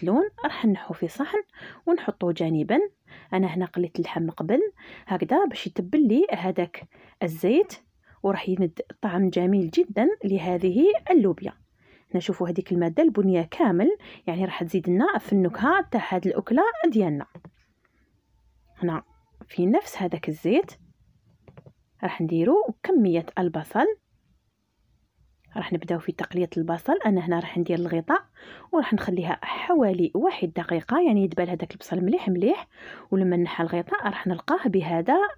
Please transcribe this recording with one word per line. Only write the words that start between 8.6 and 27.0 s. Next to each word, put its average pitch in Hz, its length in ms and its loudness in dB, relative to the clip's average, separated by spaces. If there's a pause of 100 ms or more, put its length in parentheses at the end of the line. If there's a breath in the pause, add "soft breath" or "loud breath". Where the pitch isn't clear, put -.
طعم 185 280 0
جميل 180 400 2
جدا 240 380 0 (160)
لهذه 185 600 0 (280)
اللوبيا. 208 420 4 (640 soft breath)
نشوفوا 175 340 -2
هذيك 180 220 -4
المادة 170 320 2
البنية 196 380 4
كامل، 254 560 2 (300 loud breath)
يعني 180 180 -2
راح - 180 -4
تزيد 175 260 -2
لنا 240 280 4
في - 160 -4
النكهة 202 580 2
تاع 220 180 0
هذه 185 180 0
الأكلة 240 360 0 (280)
ديالنا. 175 340 0 (1500)
هنا 165 260 -4 (440)
في - 180 -2
نفس 269 320 0
هذاك 170 320 -6
الزيت 226 420 0 (1300)
راح 185 180 -4
نديرو 175 640 2
كمية 190 420 4 (140)
البصل، 175 460 0 (1700)
راح - 160 -6
نبداو 170 260 -2
في 165 120 -8
تقلية 180 460 -4
البصل. 170 480 -2